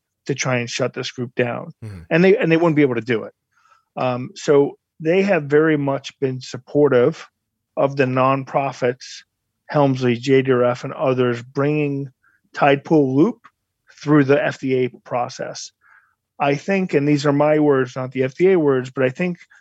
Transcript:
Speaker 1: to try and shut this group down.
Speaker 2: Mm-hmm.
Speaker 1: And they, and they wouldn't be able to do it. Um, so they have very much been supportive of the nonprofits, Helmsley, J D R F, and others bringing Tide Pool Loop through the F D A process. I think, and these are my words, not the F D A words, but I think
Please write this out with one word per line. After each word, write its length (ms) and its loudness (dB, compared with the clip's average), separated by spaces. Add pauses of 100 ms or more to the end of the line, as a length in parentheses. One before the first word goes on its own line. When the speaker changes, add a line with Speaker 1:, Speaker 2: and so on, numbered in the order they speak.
(280)
Speaker 1:
to 80 -2
try 240 -2
and 100 -6
shut 240 -4
this 180 -8
group 240 -10
down. 360 -4 (120)
Speaker 2:
Mm-hmm. 260 -14
Speaker 1:
And 140 4
they, 140 6
and 140 0
they 60 6
wouldn't 200 2
be 60 6
able 120 2
to 60 -4
do 220 -2
it. 100 -14 (640)
Um, 380 -4
so 420 2 (220)
they 240 2
have 200 0
very 340 4
much 420 -6
been 200 -4
supportive 880 0 (480)
of 220 0
the 80 2
nonprofits, 1160 -2 (460)
Helmsley, 460 2
J 280 2
D 80 0
R 120 2
F, 200 -2
and 100 -10
others 480 0
bringing 680 -4 (460)
Tide 320 -12
Pool 300 0
Loop 240 0 (640)
through 240 2
the 180 0
F 160 -6
D 160 -4
A 140 -2 (140)
process. 680 -8 (680)
I 160 0
think, 380 -2
and 140 0
these 180 0
are 80 2
my 260 2
words, 360 2
not 160 -8
the 120 -2
F 120 -4
D 160 2
A 80 4
words, 320 0
but 120 -2
I 60 2
think 280 -4 (240)